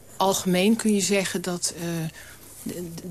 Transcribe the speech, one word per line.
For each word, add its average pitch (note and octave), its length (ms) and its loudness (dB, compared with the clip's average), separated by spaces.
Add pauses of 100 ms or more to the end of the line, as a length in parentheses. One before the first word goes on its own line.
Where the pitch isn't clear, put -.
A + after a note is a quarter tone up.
(160)
algemeen F#3+ 600 4
kun A3 180 2
je G3+ 60 4
zeggen F#3+ 420 0
dat, F3 380 -4
eh, - 920 -6
d-, - 40 -10 (340)